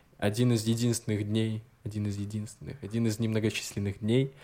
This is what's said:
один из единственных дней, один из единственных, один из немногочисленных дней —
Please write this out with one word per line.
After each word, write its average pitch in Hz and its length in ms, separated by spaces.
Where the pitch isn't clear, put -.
один 117 340
из 107 140
единственных 113 600
дней, 110 360
один 104 220
из 101 100
единственных, 107 640
один 113 240
из 107 120
немногочисленных 107 800
дней — 127 320